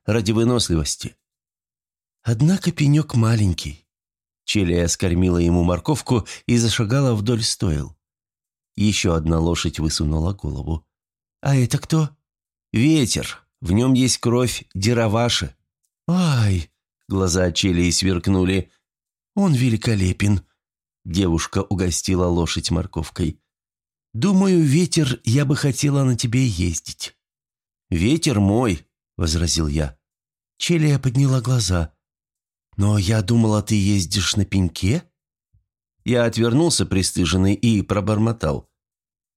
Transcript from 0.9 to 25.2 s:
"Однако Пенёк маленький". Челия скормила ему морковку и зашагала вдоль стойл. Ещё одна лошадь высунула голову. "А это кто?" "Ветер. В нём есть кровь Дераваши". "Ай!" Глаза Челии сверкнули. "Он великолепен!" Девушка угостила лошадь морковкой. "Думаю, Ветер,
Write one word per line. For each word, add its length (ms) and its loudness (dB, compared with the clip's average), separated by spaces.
"Однако 480 0
Пенёк 440 2
маленький". 720 0
Челия 420 0
скормила 500 0
ему 260 2
морковку 640 -2
и 120 2
зашагала 580 0
вдоль 280 -2
стойл. 540 -4
Ещё 380 0
одна 260 0
лошадь 400 -2
высунула 540 -2
голову. 520 -8
"А 140 0
это 220 0
кто?" 380 -2
"Ветер. 760 0
В 100 -4
нём 220 4
есть 260 2
кровь 540 -2
Дераваши". 840 0
"Ай!" 600 0
Глаза 440 0
Челии 400 0
сверкнули. 800 0
"Он 180 2
великолепен!" 880 0
Девушка 560 0
угостила 640 -2
лошадь 460 -2
морковкой. 680 -4
"Думаю, 500 2
Ветер, 600 0